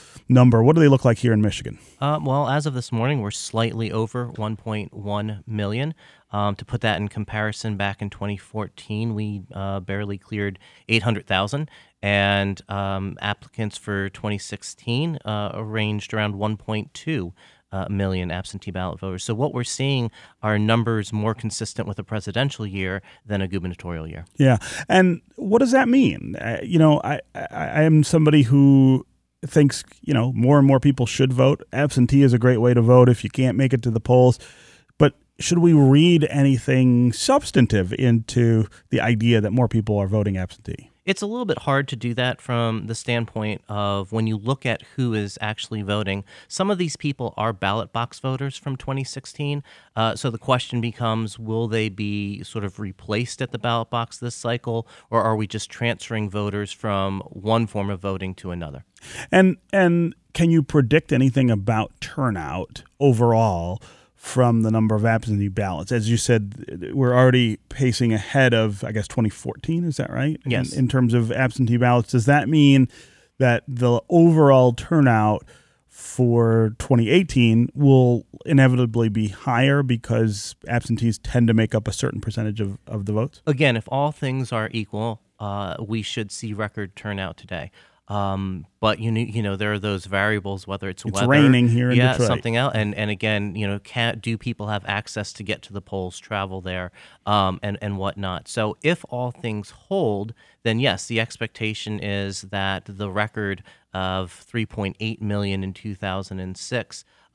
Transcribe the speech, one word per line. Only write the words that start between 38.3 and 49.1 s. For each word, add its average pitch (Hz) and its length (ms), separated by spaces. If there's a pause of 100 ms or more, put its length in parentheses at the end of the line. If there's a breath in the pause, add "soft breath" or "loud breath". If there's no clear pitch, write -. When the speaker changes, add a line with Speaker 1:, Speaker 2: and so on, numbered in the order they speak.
Speaker 1:
the - 100
idea 113 420
that 101 100
more 123 160
people 107 300
are 98 100
voting 101 300
absentee? - 520 (160)
Speaker 2:
It's 190 180
a - 20
little 233 200
bit 190 140
hard 139 280
to - 80
do 120 200
that 123 240
from 117 460
the 113 80
standpoint 110 760
of 101 440
when 110 160
you 110 100
look 123 260
at 120 200 (120)
who 120 200
is 101 260
actually 107 400
voting. 98 420 (240 loud breath)
Some 190 220
of 202 80
these 175 180
people 139 400
are 110 160
ballot 101 400
box 117 280
voters 131 380
from 135 200
twenty 135 260
sixteen. 143 600 (320 soft breath)